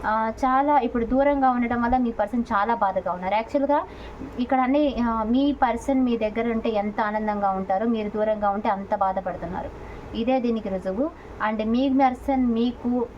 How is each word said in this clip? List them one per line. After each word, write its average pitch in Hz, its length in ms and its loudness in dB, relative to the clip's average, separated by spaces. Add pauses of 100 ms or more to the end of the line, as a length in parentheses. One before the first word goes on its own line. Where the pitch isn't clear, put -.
ఆ, 220 340 0
చాలా 269 400 4
ఇప్పుడు 233 260 0
దూరంగా 269 440 4
ఉండడం 240 320 0
వల్ల 247 160 2
మీ 240 140 2
పర్సన్ 226 320 -2 (100)
చాలా 208 220 2
బాధగా 190 360 0
ఉన్నారు. 185 220 -2
యాక్చువల్గా 277 500 0 (560)
ఇక్కడ 262 200 0
అన్ని, 262 420 2
ఆ, 226 220 0
మీ 262 280 2
పర్సన్ 254 500 0
మీ 240 160 2
దగ్గర 220 340 -2
ఉంటే 226 180 0
ఎంత 208 320 0
ఆనందంగా 208 480 0
ఉంటారో, 190 380 0
మీరు 220 220 0
దూరంగా 214 400 0
ఉంటే 208 200 -2
అంత 196 260 -2
బాధపడుతున్నారు. 190 760 -4 (460)
ఇదే 240 240 2
దీనికి 226 300 -2
రుజువు. 190 400 -2 (400)
And 220 140 -2
మీ 247 260 2
పర్సన్ 262 580 2
మీకు 240 600 0 (100)